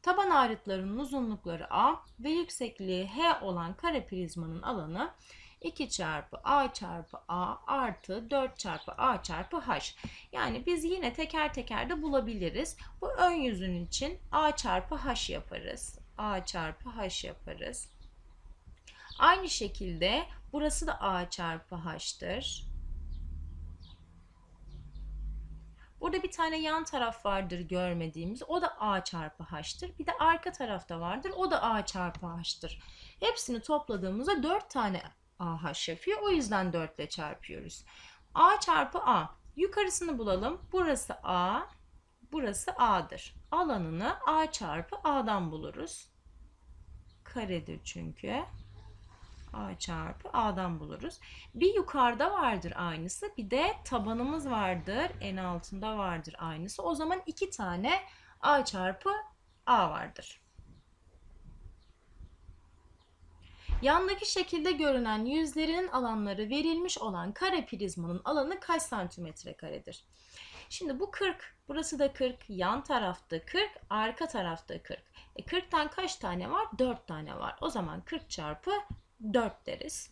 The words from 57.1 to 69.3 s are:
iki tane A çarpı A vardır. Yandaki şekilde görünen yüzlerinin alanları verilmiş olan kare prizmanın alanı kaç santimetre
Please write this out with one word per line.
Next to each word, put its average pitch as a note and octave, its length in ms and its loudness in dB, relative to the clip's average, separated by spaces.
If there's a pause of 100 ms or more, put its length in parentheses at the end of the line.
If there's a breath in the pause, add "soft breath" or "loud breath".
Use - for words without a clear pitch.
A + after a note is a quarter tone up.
iki F#4+ 240 -2
tane A3 540 0 (380 loud breath)
A C#4 240 6
çarpı F#3+ 440 0 (560)
A G3+ 240 8
vardır. - 520 -8 (3500 loud breath)
Yandaki F#4 500 4
şekilde F4 400 2
görünen B3 540 4
yüzlerinin D#4 640 2
alanları G#3+ 640 0
verilmiş E4 480 2
olan F#3 340 -2
kare F4 340 0
prizmanın F3 600 -4
alanı D4+ 340 2
kaç E4+ 220 2
santimetre F3 720 -6